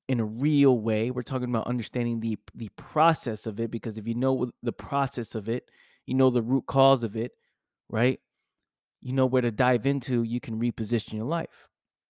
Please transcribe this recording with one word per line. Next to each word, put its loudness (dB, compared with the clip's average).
in 0
a 0
real 4
way, 0
we're -6
talking -4
about -2
understanding -2
the, -2
the -8
process 0
of -6
it, -2
because -8
if -6
you -2
know 0
the -2
process -6
of -6
it, -6
you -4
know 6
the 2
root 0
cause 4
of -6
it, -4
right? 2
You -8
know 4
where 2
to 0
dive 2
into, 0
you -4
can -6
reposition -2
your -6
life. -6